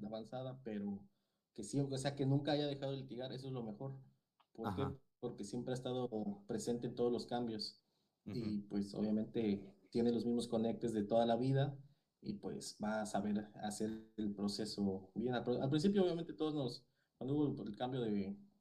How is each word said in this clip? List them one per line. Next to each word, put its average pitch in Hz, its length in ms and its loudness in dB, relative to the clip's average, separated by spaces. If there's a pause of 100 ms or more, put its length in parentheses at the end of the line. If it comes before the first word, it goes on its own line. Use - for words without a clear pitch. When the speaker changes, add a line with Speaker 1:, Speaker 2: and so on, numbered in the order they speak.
Speaker 1:
avanzada, 127 600 -8
pero 101 360 -4 (540)
que 110 100 -10
sí, 135 160 -2
o 135 180 0
sea, 139 180 -2
que 139 100 0
nunca 143 280 4
haya 147 140 2
dejado 139 240 -2
de 135 60 -4
litigar, 131 340 -8
eso 131 160 -8
es 131 60 -4
lo 123 100 -4
mejor. 123 300 -6 (600)
¿Por 113 220 -2
qué? 131 60 0
Speaker 2:
Ajá. 135 120 -2 (260)
Speaker 1:
Porque 117 260 -6
siempre 123 280 -4
ha - 20 -2
estado 127 340 0 (380)
presente 120 400 0
en 117 80 -6
todos 120 160 4
los 110 160 2
cambios. 117 520 -2 (460)
Speaker 2:
Ujú. 104 120 -4
Speaker 1:
Y, 107 260 0
pues, 101 320 -2
obviamente, 107 680 2 (280)
tiene 120 200 4
los 113 140 2
mismos 120 220 2
conectes 113 460 2
de 107 100 4
toda 113 220 6
la 117 100 6
vida 135 420 4 (440)
y, 101 120 -4
pues, - 500 -8
va 107 180 0
a 104 40 -2
saber 104 420 0 (140)
hacer 107 560 -4
el 104 160 -2
proceso 101 840 -2
bien. 120 200 0
Al 117 80 0
pro-, 123 180 2
al 135 80 2
principio, 190 340 6
obviamente, 170 300 0
todos 156 220 0
nos, 127 280 -2 (340)
cuando 131 180 0
hubo 151 100 4 (160)
el, 104 80 -6
el 104 80 -6
cambio 127 240 0
de, 101 340 0 (260)